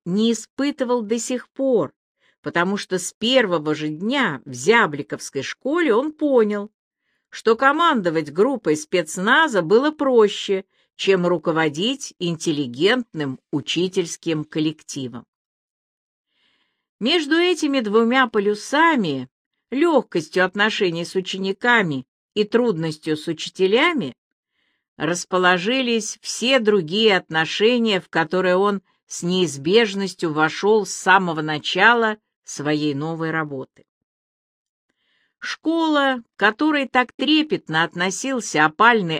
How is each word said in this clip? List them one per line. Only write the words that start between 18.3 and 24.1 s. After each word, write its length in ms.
лёгкостью 760
отношений 600
с 100
учениками 920
и 100
трудностью 720
с 100
учителями, 880